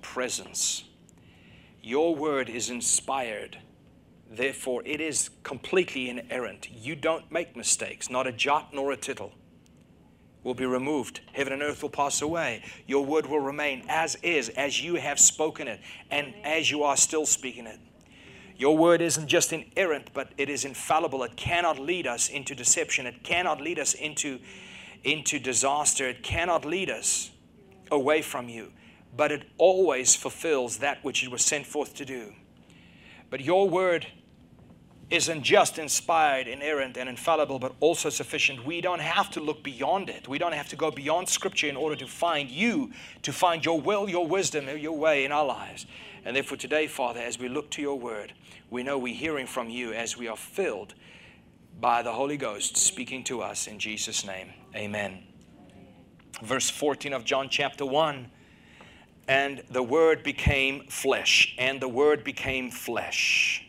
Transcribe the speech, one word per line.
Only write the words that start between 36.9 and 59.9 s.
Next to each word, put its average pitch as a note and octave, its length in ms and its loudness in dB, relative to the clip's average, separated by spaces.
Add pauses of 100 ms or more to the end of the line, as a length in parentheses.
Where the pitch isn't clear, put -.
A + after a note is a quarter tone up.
and B2+ 120 -6
infallible, C#3 500 2
but B2 220 -4
also D#3+ 280 4
sufficient. C#3 560 -2
We E3+ 160 -4
don't F3 200 0
have E3+ 320 2
to E3 80 -6
look D3+ 240 -4
beyond C#3+ 440 0
it. A2+ 200 -12
We C#3 100 -4
don't E3+ 140 0
have D3 160 -6
to - 80 -10
go D#3 160 0
beyond D3+ 360 -2
Scripture - 380 0
in C#3+ 100 -2
order D3 200 -2
to B2+ 100 -10
find D3 420 0
you, D#3 440 0 (300)
to C#3+ 100 -4
find E3 320 2
your D#3+ 160 2
will, G3+ 280 0
your F3 180 2
wisdom, D#3 420 0 (100)
your D#3 180 -4
way D3 280 4
in C#3 80 0
our D3+ 120 4
lives. - 420 -4 (380)
And B2 120 -4
therefore C3+ 220 -2
today, D3+ 280 0
Father, A#2+ 320 -2
as A#2+ 220 -6
we B2+ 80 -4
look C#3+ 220 -4
to - 120 -6
your C#3+ 160 -2
word, A2+ 360 -8 (360)
we B2 140 -4
know C#3 140 -2
we're B2 160 -4
hearing C#3 340 -4
from A#2+ 200 -6
you A#2 240 -6
as A2+ 240 -6
we A#2+ 120 -8
are A2 80 -6
filled A2 580 -4 (840)
by A#2+ 220 4
the A#2 100 -2
Holy C#3 240 -2
Ghost G#2+ 400 -4
speaking B2+ 480 0
to A#2 180 -4
us G2+ 240 -6
in G#2+ 140 -12
Jesus' G#2+ 440 -4
name. F#2 280 -10 (240)
Amen. G2+ 480 -4 (1160)
Verse A#2+ 300 -2
fourteen C#3+ 420 -2
of B2+ 120 -4
John C3+ 260 0
chapter C#3+ 340 -2
one, C#3 460 0 (960)
"And C3+ 420 2
the B2 140 0
Word D#3 400 6